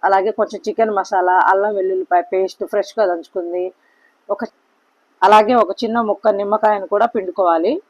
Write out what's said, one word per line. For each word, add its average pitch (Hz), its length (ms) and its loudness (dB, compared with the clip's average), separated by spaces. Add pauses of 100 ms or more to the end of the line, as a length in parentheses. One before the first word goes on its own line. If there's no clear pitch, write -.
అలాగే 196 260 2 (100)
కొంచెం 208 260 -4
చికెన్ 220 320 0
మసాలా, 185 360 0 (140)
అల్లం 202 300 0
వెల్లుల్లిపాయ 185 520 0
పేస్ట్ 190 400 -2
ఫ్రెష్గా 208 400 -2
దంచుకుంది, 175 540 -6 (640)
ఒక, 190 160 -6 (760)
అలాగే 214 420 6
ఒక 190 180 -6
చిన్న 233 180 -2 (120)
ముక్క 202 280 0
నిమ్మకాయను 208 540 0
కూడా 226 220 2
పిండుకోవాలి. 180 580 0 (160)